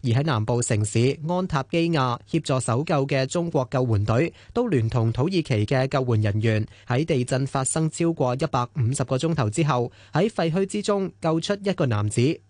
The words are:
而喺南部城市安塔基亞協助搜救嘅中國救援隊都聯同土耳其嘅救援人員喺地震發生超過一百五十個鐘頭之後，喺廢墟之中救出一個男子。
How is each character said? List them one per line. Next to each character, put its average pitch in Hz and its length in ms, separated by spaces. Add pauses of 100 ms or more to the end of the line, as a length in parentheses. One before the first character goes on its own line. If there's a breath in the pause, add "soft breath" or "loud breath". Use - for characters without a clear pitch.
而 131 80
喺 127 140
南 120 200
部 120 160
城 107 240
市 123 320 (120)
安 180 180
塔 147 240
基 170 200
亞 127 280 (100)
協 165 120
助 135 180
搜 123 240
救 139 240
嘅 139 200
中 175 220
國 135 220
救 131 160
援 104 180
隊 120 300 (180 loud breath)
都 247 140
聯 123 220
同 113 240
土 135 160
耳 - 20
其 139 340
嘅 131 220
救 131 220
援 107 140
人 107 180
員 107 260 (200 loud breath)
喺 131 180
地 143 180
震 131 240
發 139 160
生 160 280
超 170 240
過 127 200
一 143 120
百 123 180 (120)
五 120 180
十 127 100
個 131 140
鐘 165 160
頭 120 160
之 160 140
後， 123 280 (220 loud breath)
喺 175 120
廢 170 240
墟 196 140
之 208 180
中 196 380
救 165 180
出 202 240
一 196 120
個 156 100
男 107 240
子。 117 140 (280)